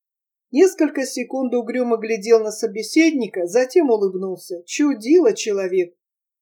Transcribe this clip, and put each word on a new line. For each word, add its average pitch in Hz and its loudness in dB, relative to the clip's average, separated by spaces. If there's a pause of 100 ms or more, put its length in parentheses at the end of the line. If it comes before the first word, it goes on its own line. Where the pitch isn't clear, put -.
(520)
Несколько 294 2
секунд 254 -6
угрюмо 240 -2
глядел 220 2
на 214 -4
собеседника, 220 -2
затем 254 2
улыбнулся. 190 -4
Чудило 277 2
человек. 190 -2 (480)